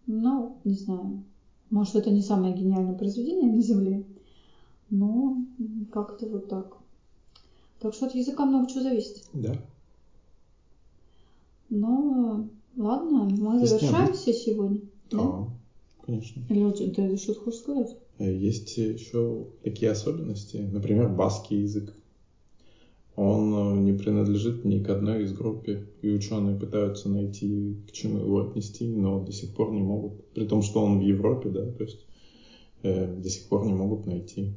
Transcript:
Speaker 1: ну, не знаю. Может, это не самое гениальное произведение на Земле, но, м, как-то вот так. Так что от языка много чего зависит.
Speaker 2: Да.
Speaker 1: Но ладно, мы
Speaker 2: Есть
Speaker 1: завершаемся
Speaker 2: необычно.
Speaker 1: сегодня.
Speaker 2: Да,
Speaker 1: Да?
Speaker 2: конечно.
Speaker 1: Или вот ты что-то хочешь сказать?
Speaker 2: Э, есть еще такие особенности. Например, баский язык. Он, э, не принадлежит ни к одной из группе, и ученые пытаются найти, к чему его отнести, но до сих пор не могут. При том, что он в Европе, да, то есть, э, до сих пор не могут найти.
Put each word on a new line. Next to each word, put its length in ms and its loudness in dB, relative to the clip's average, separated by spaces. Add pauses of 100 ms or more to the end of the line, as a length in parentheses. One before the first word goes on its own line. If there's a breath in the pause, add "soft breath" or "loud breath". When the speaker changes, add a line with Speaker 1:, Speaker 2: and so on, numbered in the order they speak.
Speaker 1:
ну, 460 0 (100)
не 120 2
знаю. 460 -4 (500)
Может, 240 2
это 160 2
не 100 6
самое 320 2
гениальное 420 2
произведение 560 0
на 100 4
Земле, 420 2 (840 soft breath)
но, 460 2 (240)
м, 320 -6
как-то 360 -6
вот 200 -6
так. 300 -8 (1000 soft breath)
Так 140 -4
что 140 -4
от 80 -4
языка 300 0
много 220 4
чего 140 -4
зависит. 420 -2 (100)
Speaker 2:
Да. 200 -2 (2250)
Speaker 1:
Но 760 2 (320)
ладно, 500 2 (120)
мы 200 4
Speaker 2:
Есть 100 6
Speaker 1:
завершаемся 560 4
Speaker 2:
необычно. 80 4
Speaker 1:
сегодня. 480 0 (300)
Speaker 2:
Да, 60 -2
Speaker 1:
Да? 300 0 (580)
Speaker 2:
конечно. 440 -6
Speaker 1:
Или 140 4
вот 140 2
ты 400 0
что-то 220 -4
хочешь 200 -6
сказать? 360 -4 (220)
Speaker 2:
Э, 160 0
есть 440 -2
еще 720 -2 (160)
такие 280 0
особенности. 680 -4
Например, 520 2
баский 520 0
язык. 340 -4 (1200 soft breath)
Он, 380 2
э, 260 2
не 140 6
принадлежит 720 2
ни 160 2
к 100 -4
одной 340 0
из 100 -4
группе, 500 -4 (180)
и 80 0
ученые 460 0
пытаются 540 -2
найти, 680 -2 (120)
к 40 -20
чему 280 -4
его 200 2
отнести, 480 -6
но 320 0
до 120 -8
сих 220 -10
пор 180 0
не 100 -2
могут. 420 -4 (100)
При 120 -2
том, 160 2
что 220 0
он 140 4
в 40 4
Европе, 480 2
да, 160 -4
то 180 -8
есть, 220 -12 (800 soft breath)
э, 300 0
до 160 -6
сих 180 -6
пор 180 2
не 80 2
могут 320 -2
найти. 520 -6